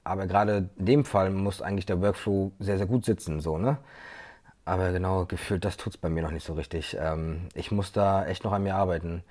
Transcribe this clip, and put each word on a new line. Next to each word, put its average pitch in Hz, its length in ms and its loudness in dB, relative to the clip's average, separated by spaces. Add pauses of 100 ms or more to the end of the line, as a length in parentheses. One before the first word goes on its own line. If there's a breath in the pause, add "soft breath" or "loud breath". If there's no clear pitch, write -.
aber 95 220 -2
gerade 101 420 4 (100)
in 95 80 -2
dem 139 180 6
Fall 95 260 4
muss 98 320 -2
eigentlich 98 240 -2
der 90 160 0
Workflow 98 560 0
sehr, 101 200 0
sehr 98 80 0
gut 117 180 2
sitzen, 82 360 0
so, 78 180 -2
ne? 135 200 2 (880 loud breath)
Aber 92 260 2
genau, 92 340 2
gefühlt, 90 380 -2
das 98 120 -2
tut's - 220 -8
bei 87 120 -2
mir 82 120 0
noch 80 100 -2
nicht 82 140 -8
so 82 80 -6
richtig. 78 460 -6
Ähm, 80 540 -2
ich - 180 -6
muss 101 200 0
da 98 340 4
echt 95 180 -4
noch 101 80 0
an 98 120 2
mir 95 120 0
arbeiten. 87 540 0